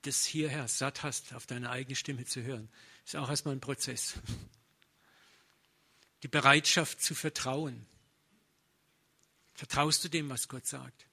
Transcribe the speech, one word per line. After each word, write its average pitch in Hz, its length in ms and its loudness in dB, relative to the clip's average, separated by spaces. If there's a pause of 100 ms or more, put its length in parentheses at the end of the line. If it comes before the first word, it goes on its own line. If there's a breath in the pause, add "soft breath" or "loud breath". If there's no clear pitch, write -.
das - 220 0
hierher 151 420 0
satt - 360 -2
hast, 135 300 -4
auf 120 120 -10
deine 123 240 -4
eigene 127 260 -4
Stimme 127 300 -4
zu - 160 -6
hören. 113 280 -6 (360 loud breath)
Ist - 100 -10
auch 139 140 -2
erstmal 143 260 0
ein 135 60 -6
Prozess. - 540 -4 (2000 soft breath)
Die 143 40 -8
Bereitschaft 147 720 6
zu - 120 0
vertrauen. 131 720 -2 (1700)
Vertraust 147 500 2
du 175 60 -4
dem, 147 200 -2
was 127 180 -4
Gott 127 180 -10
sagt? 131 480 -10